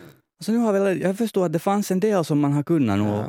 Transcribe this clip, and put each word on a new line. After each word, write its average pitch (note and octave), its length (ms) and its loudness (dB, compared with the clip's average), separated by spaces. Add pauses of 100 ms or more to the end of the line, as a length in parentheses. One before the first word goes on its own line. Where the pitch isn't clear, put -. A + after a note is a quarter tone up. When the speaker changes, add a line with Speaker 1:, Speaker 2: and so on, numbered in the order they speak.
(400)
Speaker 1:
Alltså - 120 -6
nu A3+ 60 0
har A3+ 160 0
väl, G3 280 0
jag F#3+ 160 -2
förstår G#3 280 0
att D#3+ 80 -2
det E3 60 0
fanns G3+ 320 -2
en F#3 80 0
del G3 260 0
som D3 140 0
man C#3+ 140 2
har C#3+ 100 0
kunnat C3 340 2
nog G#2+ 100 2
Speaker 2:
Ja. G#2 220 -2